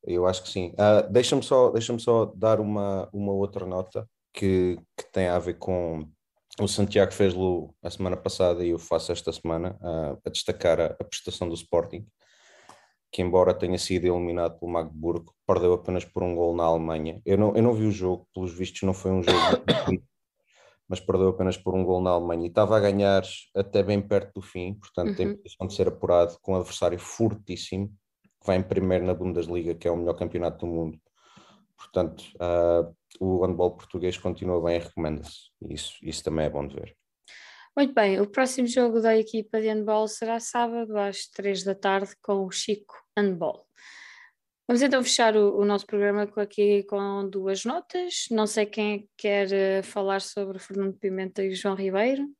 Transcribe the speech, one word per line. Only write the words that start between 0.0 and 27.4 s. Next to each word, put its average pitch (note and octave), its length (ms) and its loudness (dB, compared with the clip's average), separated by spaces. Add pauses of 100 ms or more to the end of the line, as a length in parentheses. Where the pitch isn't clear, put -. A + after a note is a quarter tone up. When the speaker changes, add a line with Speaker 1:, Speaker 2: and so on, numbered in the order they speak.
Speaker 1:
Eu F2 220 0
acho F#2 180 0
que - 60 -14
sim. F2 280 -6
Ah, G#2 240 6
deixa-me B2 420 2
só, B2+ 260 6
deixa-me A#2 300 -2
só A2+ 260 4
dar G#2 340 2
uma, G2+ 540 -2
uma G2+ 200 -2
outra G2 320 -4
nota F#2 420 -6 (260)
que, F#2 440 2 (200)
que - 140 -16
tem F#2 160 0
a F2 100 2
ver E2+ 180 -2
com E2 540 -4 (500)
o G#2 80 0
Santiago G2 460 2
fez-lo F#2 600 0 (100)
a F2 60 -8
semana F2+ 280 -4
passada F2 480 0
e F2 40 0
eu E2+ 100 -2
faço E2 320 -4
esta E2 200 -4
semana, E2 500 -6
ah, D#2+ 440 -4
a - 40 -6
destacar E2+ 500 0
a, E2 80 2
a - 160 -8
prestação - 440 -8
do E2+ 80 -4
Sporting, E2+ 500 -4 (1040)
que - 100 -4
embora F2+ 320 6
tenha F2+ 240 -2
sido F2+ 280 0
eliminado F2 540 0
pelo F2 120 -8
Magdeburgo, E2 640 -4 (100)
perdeu F2+ 280 4
apenas F2+ 320 -2
por F2 180 -6
um F2+ 120 -2
gol E2+ 200 2
na E2+ 80 0
Alemanha. D#2+ 640 0
Eu G2 120 2
não, G#2 180 4
eu A2+ 60 4
não A#2+ 120 6
vi A2 120 0
o G#2 60 2
jogo, F#2 420 -2
pelos F#2 200 -6
vistos F2+ 300 -8
não F#2+ 100 2
foi F#2+ 180 -2
um F#2+ 100 2
jogo E2+ 160 2
<coughs> - 500 2
muito - 160 -2 (840)
mas F2+ 120 -6
perdeu F#2+ 300 2
apenas F#2 280 0
por F#2 160 -4
um F#2 120 2
gol F#2 160 2
na F#2 80 2
Alemanha E2+ 360 0
e E2+ 40 -6
estava G#2+ 260 4
a G#2+ 60 6
ganhar G2 420 4 (320)
até G2 260 2
bem G2 200 2
perto G2 400 -2
do - 0 -
fim, F#2 320 -10
portanto - 420 -4
tem F#2 120 0
Speaker 2:
Uhum. G2+ 100 -4
Speaker 1:
posição - 300 -10
de - 60 -8
ser - 140 0
apurado F2 540 2
com G2 120 -4
um F#2 40 2
adversário F2+ 420 -2
fortíssimo, G2+ 880 -4 (540)